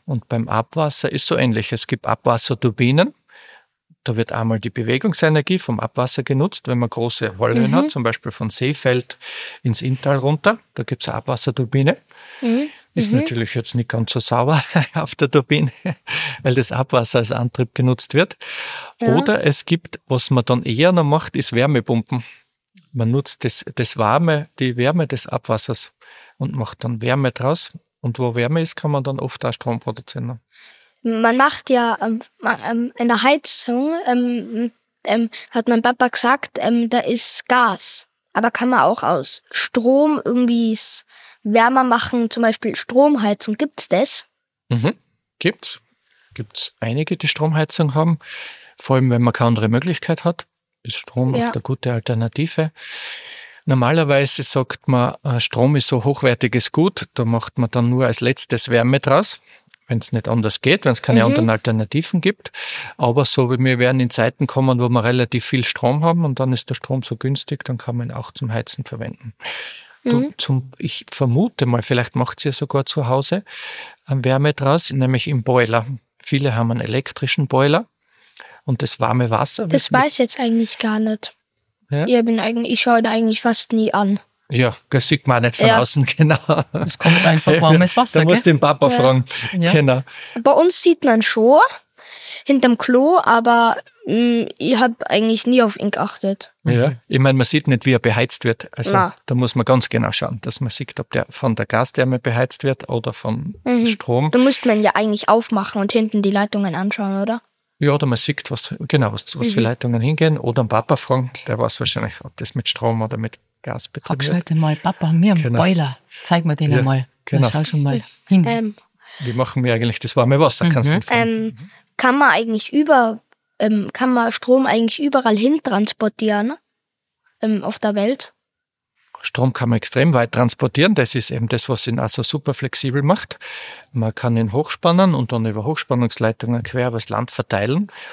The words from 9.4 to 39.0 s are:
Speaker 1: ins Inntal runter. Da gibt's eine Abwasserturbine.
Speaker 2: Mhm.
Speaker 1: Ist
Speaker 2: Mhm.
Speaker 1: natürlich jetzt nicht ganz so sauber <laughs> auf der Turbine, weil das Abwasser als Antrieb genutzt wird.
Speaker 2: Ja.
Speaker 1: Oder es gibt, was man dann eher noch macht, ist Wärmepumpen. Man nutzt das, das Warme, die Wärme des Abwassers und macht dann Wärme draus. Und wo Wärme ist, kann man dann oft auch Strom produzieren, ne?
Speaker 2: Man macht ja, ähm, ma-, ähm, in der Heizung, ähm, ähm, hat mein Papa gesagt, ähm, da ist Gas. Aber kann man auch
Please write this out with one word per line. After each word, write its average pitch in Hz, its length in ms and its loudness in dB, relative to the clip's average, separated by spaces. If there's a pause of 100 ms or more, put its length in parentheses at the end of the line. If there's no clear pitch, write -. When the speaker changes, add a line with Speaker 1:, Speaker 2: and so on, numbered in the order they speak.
Speaker 1:
ins 120 180 0
Inntal 135 360 0
runter. 151 400 0 (160)
Da 123 100 -6
gibt's - 240 -6
eine 117 80 -4
Abwasserturbine. 131 800 0 (440)
Speaker 2:
Mhm. 254 280 0 (260)
Speaker 1:
Ist 220 160 0
Speaker 2:
Mhm. 247 80 4
Speaker 1:
natürlich 123 380 -2
jetzt - 180 -2
nicht 120 140 -2
ganz 117 240 -2
so 123 80 -2
sauber 127 420 2
<laughs> - 320 -2
auf - 220 -6
der 143 120 0
Turbine, 147 440 0 (720)
weil 123 100 2
das 127 160 0
Abwasser 127 480 0
als 117 140 -2
Antrieb 120 420 -4
genutzt 127 400 0
wird. 170 220 0 (640)
Speaker 2:
Ja. 233 160 2
Speaker 1:
Oder - 280 2
es 143 220 0
gibt, - 400 -4
was 127 240 0
man 123 140 2
dann 123 180 0
eher 139 300 2
noch 175 120 2
macht, 147 300 0
ist - 180 -2
Wärmepumpen. 120 680 0 (680)
Man 117 180 -2
nutzt 139 340 -2
das, - 200 -2 (100)
das - 220 -2
Warme, 147 520 2 (100)
die 127 180 -2
Wärme 147 300 0
des 131 200 -6
Abwassers - 680 -4 (440)
und 135 160 -6
macht 120 300 -8
dann 120 180 -4
Wärme 127 300 0
draus. - 440 -4 (240)
Und 120 180 -4
wo 123 160 -2
Wärme 127 280 0
ist, 160 140 -6
kann 151 140 -4
man 143 140 -2
dann 135 160 -6
oft - 240 -8
auch 123 80 -2
Strom 117 280 -6
produzieren, 117 460 -10
ne? 120 140 -10 (600)
Speaker 2:
Man 226 340 0
macht 277 340 0
ja, 233 300 0
ähm, 226 200 -4 (200)
ma-, 233 180 -4 (120)
ähm, 233 260 -4
in 240 120 -2
der 226 140 0
Heizung, 269 720 0 (120)
ähm, 240 680 -2 (320)
ähm, 226 260 0 (220)
hat 233 160 -2
mein 233 140 4
Papa 247 260 2
gesagt, - 520 -2
ähm, 233 300 0
da 247 100 2
ist - 480 -4
Gas. 233 600 0 (240)
Aber 226 180 0
kann 247 200 -2
man 247 100 2
auch 170 240 2